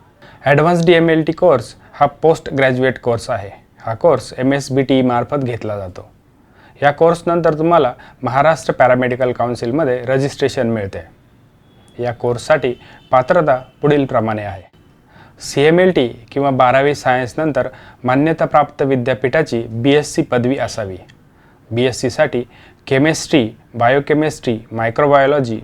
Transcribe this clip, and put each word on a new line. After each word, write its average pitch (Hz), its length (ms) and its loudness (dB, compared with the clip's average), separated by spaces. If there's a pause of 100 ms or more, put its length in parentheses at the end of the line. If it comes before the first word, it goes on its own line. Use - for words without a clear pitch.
(440)
ॲडव्हान्स 160 420 2
डीएमएलटी 165 460 4
कोर्स 147 420 0 (180)
हा 143 140 0
पोस्ट - 480 0
ग्रॅज्युएट 131 440 0
कोर्स 117 320 -4
आहे. 101 200 -8 (280)
हा 113 160 -8
कोर्स 135 440 0
एमएसबीटी 135 640 0
मार्फत 127 420 -2
घेतला 107 340 -8
जातो. 92 300 -14 (760)
या 143 80 2
कोर्सनंतर 165 680 0
तुम्हाला 160 340 2 (300)
महाराष्ट्र 143 500 0
पॅरामेडिकल 127 600 2
काउन्सिलमध्ये 123 760 -2
रजिस्ट्रेशन 131 640 -2
मिळते. 98 360 -6 (920)
या 120 140 -4
कोर्ससाठी 123 640 -2 (360)
पात्रता 135 520 2 (200)
पुढीलप्रमाणे 127 640 0
आहे. 95 180 -12 (800)
सीएमएलटी 165 680 2 (240)
किंवा 139 180 -2
बारावी 131 440 2
सायन्सनंतर 127 760 -2 (360)
मान्यताप्राप्त 151 760 0
विद्यापीठाची 127 880 -2
बीएससी 139 520 0
पदवी 123 360 -2
असावी. 104 380 -6 (760)
बीएससीसाठी 123 720 -2 (440)
केमिस्ट्री, 139 600 2 (260)
बायोकेमिस्ट्री, 143 840 0 (140)
मायक्रोबायोलॉजी, 135 920 0